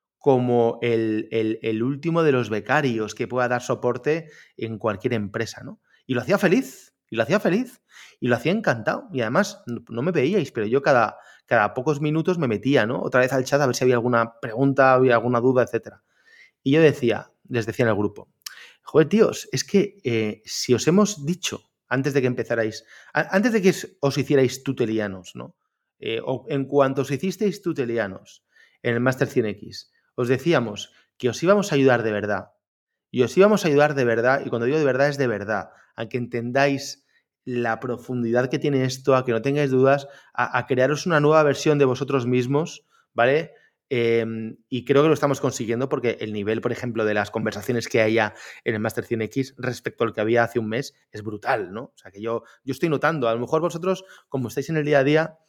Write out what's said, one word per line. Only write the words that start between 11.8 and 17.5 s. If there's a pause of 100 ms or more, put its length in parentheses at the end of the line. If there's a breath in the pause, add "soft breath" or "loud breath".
minutos
me
metía,
¿no?
Otra
vez
al
chat
a
ver
si
había
alguna
pregunta,
había
alguna
duda,
etcétera. (600 soft breath)
Y
yo
decía, (180)
les